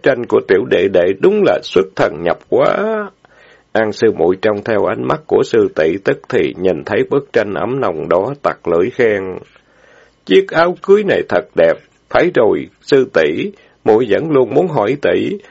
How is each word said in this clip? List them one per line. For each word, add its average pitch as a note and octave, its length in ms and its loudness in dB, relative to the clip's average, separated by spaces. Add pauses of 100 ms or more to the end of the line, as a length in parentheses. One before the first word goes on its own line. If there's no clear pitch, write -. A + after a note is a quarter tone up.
tranh A#2+ 220 0
của A2 220 0
tiểu G2 180 2
đệ F2+ 220 0
đệ F#2 340 2
đúng G3+ 240 2
là A#2 180 2
xuất - 220 0 (100)
thần E2+ 280 -2
nhập E2 140 0 (120)
hóa." B2+ 260 2 (960)
An A2 200 0
sư A2 260 2
muội E2+ 240 2
trông G#2 220 -2
theo G2+ 220 -2
ánh A#2+ 220 -4
mắt D3+ 200 -2
của A2 160 2
sư G#2+ 320 2
tỷ, D#2+ 220 0
tức A#2+ 220 -2 (100)
thì F2+ 280 -2
nhìn F2+ 280 -2
thấy G#2+ 140 -2 (100)
bức C#3 240 -4
tranh G#2 200 -2
ấm G#2+ 260 -4
nồng E2+ 300 -4
đó, G2 320 0
tặc - 260 -4
lưỡi F2 220 2
khen: G#2+ 320 0 (1040)
"Chiếc F#3+ 260 2
áo E3+ 300 0
cưới G#3 220 2
này A#2+ 260 0
thật F2 160 -2 (100)
đẹp. E2 180 2 (360)
Phải D#3+ 240 2
rồi, F#2 340 0 (140)
sư C3 320 2
tỷ, E2 380 0 (320)
muội A2+ 260 4
vẫn G2+ 220 0
luôn C3 220 2
muốn E3+ 140 2
hỏi C3+ 340 -2
tỷ, G2 360 0 (140)